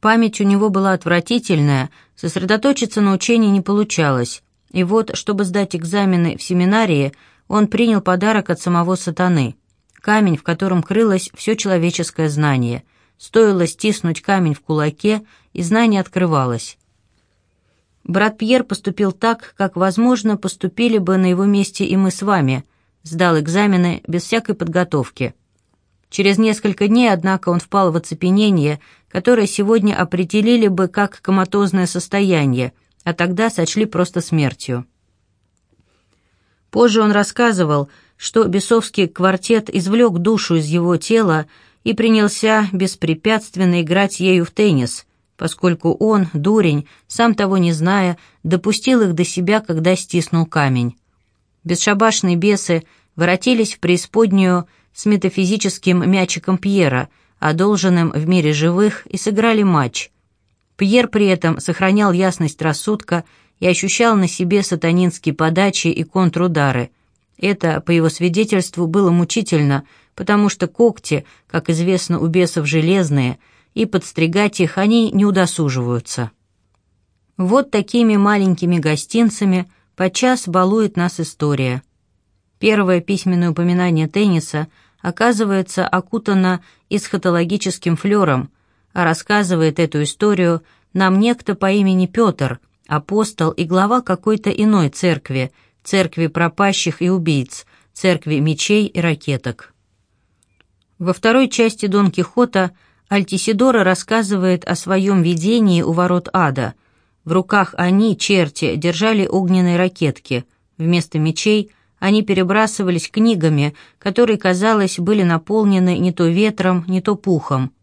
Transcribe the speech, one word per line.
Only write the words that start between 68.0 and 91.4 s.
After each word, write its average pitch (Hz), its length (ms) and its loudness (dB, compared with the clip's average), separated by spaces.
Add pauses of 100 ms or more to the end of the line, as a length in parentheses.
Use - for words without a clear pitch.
свидетельству, 175 800 -2
было 180 240 2
мучительно, 160 720 0 (320)
потому 208 320 0
что - 180 -4
когти, 170 580 0 (220)
как 165 240 -4
известно, 175 480 0
у 160 80 -2
бесов 165 400 0
железные – 151 720 0 (360)
и 220 120 0
подстригать 190 720 -2
их 175 180 0
они 220 360 2
не 196 120 2
удосуживаются. 131 1080 -2 (1040)
Вот 233 340 0
такими 220 460 2
маленькими 190 600 2
гостинцами 185 920 -2 (240)
подчас 240 540 -2
балует 196 480 0
нас 175 240 -2
история. 135 640 -4 (760)
Первое 196 420 2
письменное 175 500 -2
упоминание 170 580 0
тенниса 165 580 -2 (340)
оказывается 196 840 -2
окутано 185 760 -2 (300)
эсхатологическим 175 1080 -2
флером, 165 540 0 (440)
а 180 100 0
рассказывает 165 720 0
эту 156 240 0
историю 175 600 0 (300)
нам 190 280 2
некто 233 340 0